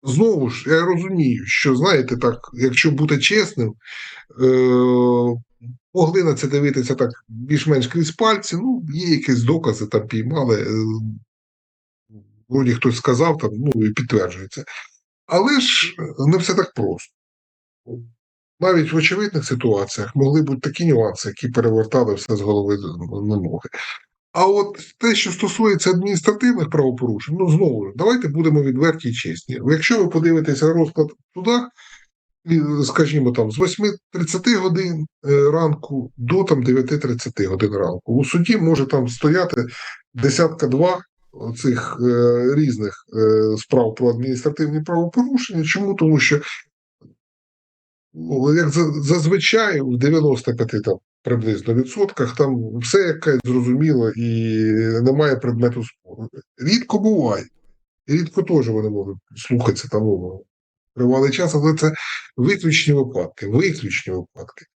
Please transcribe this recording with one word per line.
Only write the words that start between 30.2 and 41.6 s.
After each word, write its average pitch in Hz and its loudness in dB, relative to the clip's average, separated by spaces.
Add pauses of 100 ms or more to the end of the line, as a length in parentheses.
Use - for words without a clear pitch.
розклад 160 0
в - -16
судах, 240 0 (760)
і, 165 4 (240)
скажімо, 143 0
там, 113 -2
з 113 -8
восьми 185 0 (220)
тридцяти 180 -2
годин, 175 -2 (200)
е, 143 4
ранку 147 -2
до, 156 0
там, 147 0
дев'яти 127 0
тридцяти 120 -4
годин 95 -2
ранку, 92 -4
у 139 2
суді 175 2
може 160 2
там 131 0
стояти 151 0 (480)
десятка-два 156 0 (560)
цих, - -2